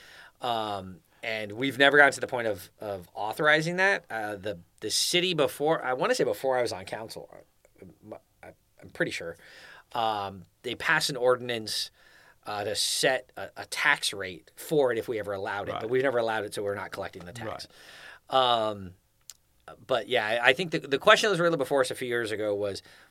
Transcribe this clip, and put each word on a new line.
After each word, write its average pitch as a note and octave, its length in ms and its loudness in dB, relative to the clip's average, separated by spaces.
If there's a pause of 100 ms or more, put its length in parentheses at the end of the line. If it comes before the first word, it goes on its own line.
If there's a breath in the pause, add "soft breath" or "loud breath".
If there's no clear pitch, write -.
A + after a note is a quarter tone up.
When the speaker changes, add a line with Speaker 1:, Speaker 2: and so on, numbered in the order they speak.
(420 loud breath)
Speaker 1:
Um, G#2 580 -4 (240)
and A2 300 -6
we've B2 260 -2
never C#3 180 8
gotten C#3 160 8
to B2+ 60 -8
the B2 80 -2
point A#2+ 200 -2
of, G2 220 -4 (100)
of G2 360 -8
authorizing D3+ 640 2
that. F#3+ 320 2
Uh, G#2+ 260 -4
the, G2+ 240 -6 (220)
the G#2+ 100 -4
city F3+ 420 2
before, D3+ 500 0
I B2+ 100 -2
wanna F3 200 0
say B3+ 100 2
before B2+ 340 0
I B2 40 2
was A2+ 100 0
on F#2+ 140 -8
council, - 480 -10
uh, - 520 -20 (200)
m-, G#2+ 140 -14 (240)
I, F#2 60 -18 (300)
I'm F#2 120 -20
pretty C#3 200 -2
sure, E2+ 240 -8 (580 loud breath)
um, G2+ 520 -2 (160)
they A#2 140 -6
passed D#3 340 2
an C#3 80 -4
ordinance, A#2+ 720 0 (560 soft breath)
uh, G#3 180 -4
to G#2+ 120 -2
set - 640 0
a, G2 200 -10
a G2 80 -10
tax - 480 0
rate F#2 420 -10
for C#3 360 2
it A2+ 80 -2
if G#2 80 -4
we A#2 100 -2
ever G2+ 160 -4
allowed G2 360 -4
it. - 20 -6
Speaker 2:
Right. - 100 -6
Speaker 1:
But A2+ 80 -6
we've B2+ 140 2
never B2 160 2
allowed A2 240 0
it, G#2 100 -10
so A2 80 -6
we're G2+ 140 -2
not F#2+ 160 -8
collecting F2 340 -10
the F2 80 -14
tax. A2+ 340 -10 (640 loud breath)
Speaker 2:
Right. A#2+ 400 2
Speaker 1:
Um, G2 220 -8 (960)
but A2+ 200 -2
yeah, A2+ 200 2
I, A#2+ 220 4
I C3+ 40 10
think E3 180 -4
the, D#3+ 80 -2
the C#3 200 -2
question A3 280 6
that G#3 40 2
was E3+ 80 2
really E3+ 180 2
before C#3 240 2
us - 80 0
a - 60 -6
few B2+ 120 -6
years A#2+ 240 -2
ago G#2+ 220 0
was, G2+ 300 -4 (280 loud breath)